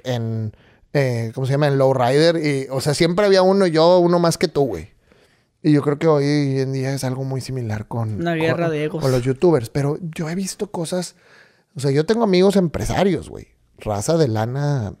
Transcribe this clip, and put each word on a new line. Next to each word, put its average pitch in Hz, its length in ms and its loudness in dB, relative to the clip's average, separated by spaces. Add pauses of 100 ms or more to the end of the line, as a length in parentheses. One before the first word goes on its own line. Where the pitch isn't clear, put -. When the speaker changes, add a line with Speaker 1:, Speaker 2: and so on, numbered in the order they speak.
Speaker 1:
en, 113 520 -6 (380)
eh, 120 400 -2
¿cómo 131 120 -4
se 127 60 -2
llama? 143 160 2
En 139 80 0
lowrider. 135 600 4
Y, 143 340 -2
o 131 100 -4
sea, 143 140 -2
siempre 175 320 2
había 190 160 4
uno, 190 240 4
yo, 165 320 4
uno 175 220 4
más 165 180 2
que 180 100 0
tú, 147 200 0
güey. 85 240 -10 (720)
Y 151 80 4
yo 147 100 4
creo 147 160 -2
que 160 100 0
hoy 147 160 4 (360)
en 135 120 -4
día 135 220 -4
es 135 100 -6
algo 127 200 -6
muy 135 160 -6
similar 113 460 -8
con, 113 340 -6
Speaker 2:
Una 170 140 -2
guerra 160 320 -2
Speaker 1:
con, 165 60 -2
Speaker 2:
de 151 120 -4
egos. 151 180 -6
Speaker 1:
con 135 100 0
los 127 100 0
youtubers. 131 460 0
Pero 143 320 -2
yo 160 300 -8
he 170 40 -6
visto 196 380 -8
cosas... 180 420 -6 (640)
o 143 40 -10
sea, 139 100 0
yo 151 160 2
tengo 226 180 2
amigos 190 320 4
empresarios, 156 720 0
güey. 52 200 -16 (300)
Raza 107 380 -2
de 156 120 4
lana 120 720 -2